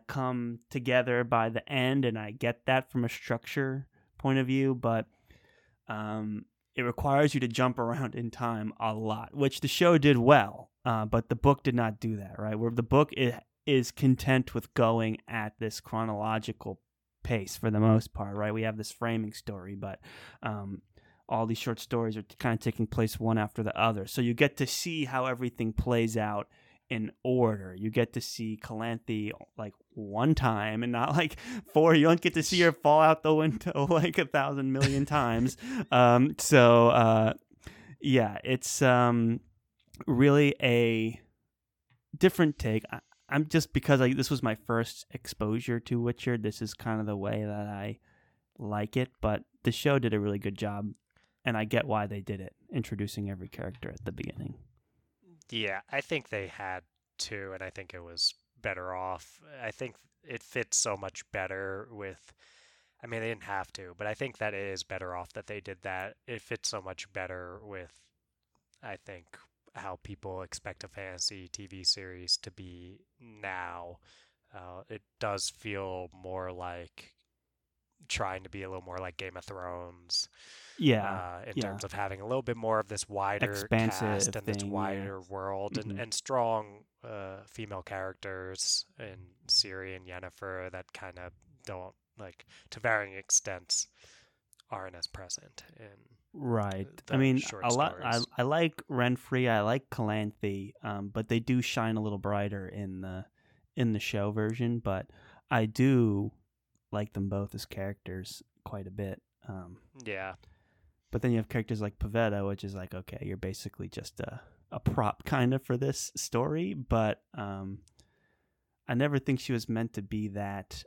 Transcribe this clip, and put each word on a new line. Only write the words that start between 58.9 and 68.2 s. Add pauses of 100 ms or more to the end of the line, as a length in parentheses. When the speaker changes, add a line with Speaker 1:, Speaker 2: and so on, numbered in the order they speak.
Speaker 2:
off. (200)
I
think (280)
it
fits
so
much
better
with, (680)
I
mean,
they
didn't
have
to,
but
I
think
that
it
is
better
off
that
they
did
that. (100)
It
fits
so
much
better
with, (920)